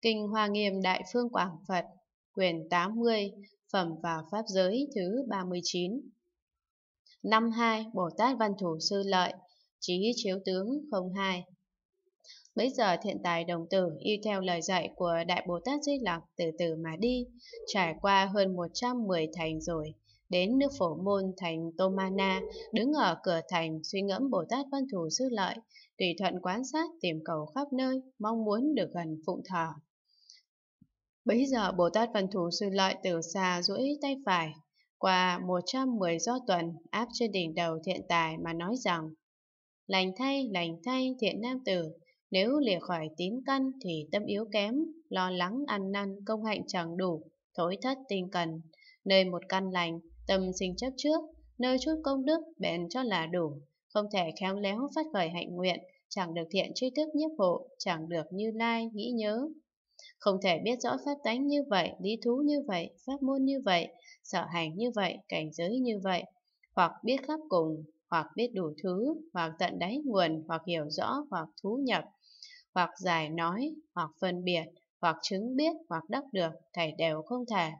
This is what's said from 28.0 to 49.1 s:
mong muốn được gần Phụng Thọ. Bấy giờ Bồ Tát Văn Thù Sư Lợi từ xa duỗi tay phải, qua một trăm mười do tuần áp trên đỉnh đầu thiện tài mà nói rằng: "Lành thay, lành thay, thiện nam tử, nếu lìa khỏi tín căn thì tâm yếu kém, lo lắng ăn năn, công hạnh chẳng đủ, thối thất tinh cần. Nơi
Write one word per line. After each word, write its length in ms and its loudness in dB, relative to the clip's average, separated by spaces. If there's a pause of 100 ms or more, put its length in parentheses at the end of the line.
mong 260 0
muốn 300 2
được 180 0
gần 320 -4
Phụng 240 -2
Thọ. 180 0 (1600)
Bấy 200 4
giờ 260 2
Bồ 180 4
Tát 240 2
Văn 180 2
Thù 180 0 (100)
Sư 120 0
Lợi 320 4
từ 180 2 (120)
xa 280 2
duỗi 400 0
tay 240 -2
phải, 260 2 (460)
qua 500 4
một 180 2
trăm 320 0
mười 220 2
do 280 0
tuần 260 2 (160)
áp 240 -2
trên 180 0
đỉnh 240 -2
đầu 300 0
thiện 240 -2
tài 280 2
mà 160 -4
nói 240 -2
rằng: 320 -2 (800)
"Lành 300 2
thay, 340 0
lành 340 -2
thay, 340 0
thiện 220 0
nam 240 -4
tử, 260 0 (400)
nếu 280 2
lìa 200 2
khỏi 380 -2
tín 160 -2 (120)
căn 260 0 (120)
thì 280 -4
tâm 140 0
yếu 260 -2
kém, 240 2 (340)
lo 200 0
lắng 380 0
ăn 240 -2
năn, 240 -2 (100)
công 180 -2
hạnh 240 -2
chẳng 300 -2
đủ, 240 0 (360)
thối 240 0
thất 160 -2 (120)
tinh 220 -2
cần. 300 -2 (440)
Nơi 200 6